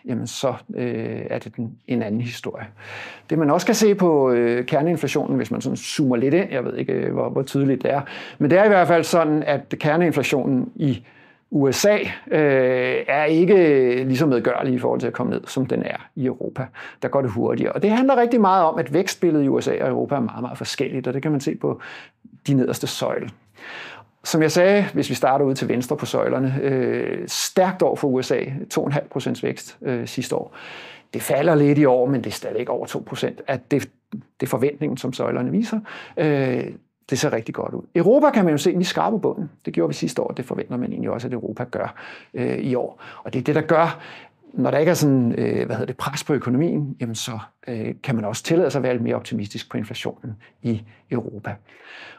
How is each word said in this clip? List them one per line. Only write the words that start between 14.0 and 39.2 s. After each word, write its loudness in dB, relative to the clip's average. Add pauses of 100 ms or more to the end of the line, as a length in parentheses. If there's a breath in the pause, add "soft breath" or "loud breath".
lige 2
så 2
medgørlig 2
i 0
forhold 0
til -2
at -2
komme -2
ned, -2
som -2
den 0
er -8
i -2
Europa. -6 (360 loud breath)
Der -2
går 2
det -2
hurtigere. 0
Og -6
det 4
handler 4
rigtig 4
meget 6
om, 2
at -4
vækstbilledet 2
i 2
U 2
S -2
A 0
og 0
Europa -2
er 0
meget, -4
meget -8
forskelligt, -4
og -2
det -4
kan -2
man 0
se -2
på -4 (640 loud breath)
de 2
nederste 2
søjler. -4 (960 loud breath)
Som 0
jeg 2
sagde, 4 (100)
hvis -2
vi -2
starter 2
ude 2
til -4
venstre -2
på -6
søjlerne, 0
øh, -2
stærkt 0
år 4
for 0
U 2
S -4
A, 2 (300)
to -2
en -2
halv -2
procents -6
vækst, -6
øh, -4
sidste -6
år. -8 (600 loud breath)
Det -6
falder 2
lidt 4
i 6
år, 6
men 0
det -8
er -6
stadigvæk -6
over -4
to -8
procent. -6
At -6
det, 0 (220)
det -10
er -
forventningen, -2
som -6
søjlerne -4
viser, -2 (360 loud breath)
øh, 0 (460)
det 0
ser 0
rigtig -4
godt -6
ud. -8 (120)
Europa 6
kan 4
man 4
jo 2
se, 2
vi 0
skraber 0
bunden. -4 (140)